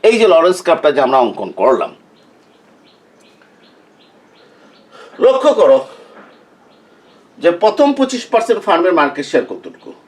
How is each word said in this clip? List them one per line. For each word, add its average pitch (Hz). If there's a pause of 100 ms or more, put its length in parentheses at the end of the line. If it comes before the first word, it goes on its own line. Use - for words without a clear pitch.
এই 226
যে 220
লরেন্স 180
কার্ভটা 156
যে 139
আমরা 131
অঙ্কন 98 (120)
করলাম, 120 (3250)
লক্ষ্য 269 (100)
করো - (1600)
যে 170 (140)
প্রথম 220 (120)
পঁচিশ 262
পার্সেন্ট 226
ফার্মের 175
মার্কেট 143
শেয়ার 165
কতটুকু? - (160)